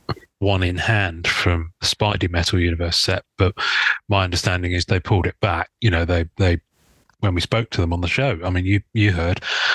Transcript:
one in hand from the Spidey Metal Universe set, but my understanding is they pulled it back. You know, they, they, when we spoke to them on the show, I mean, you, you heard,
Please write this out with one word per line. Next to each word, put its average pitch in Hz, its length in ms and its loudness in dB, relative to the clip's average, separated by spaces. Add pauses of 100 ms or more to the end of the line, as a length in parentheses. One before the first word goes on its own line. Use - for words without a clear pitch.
(380)
one 98 240 2
in 90 140 0
hand 87 500 -2
from 85 540 0
the - 60 -4
Spidey 104 440 0
Metal 87 280 0
Universe 85 400 0
set, - 260 -2 (140)
but 92 160 2 (540)
my 98 160 2
understanding 90 480 -2
is 87 120 0
they 92 160 0
pulled 90 260 0
it - 140 -4
back. 87 300 -2 (100)
You 113 100 2
know, 85 140 0
they, 85 220 0 (100)
they, 87 240 2 (600)
when 95 140 0
we 85 60 0
spoke 113 300 -2
to - 100 -2
them 85 120 2
on 87 100 -2
the 87 60 -2
show, 127 360 -2
I 104 60 -2
mean, 92 160 0
you, 101 160 2 (100)
you 107 200 2
heard, 85 300 -2 (320)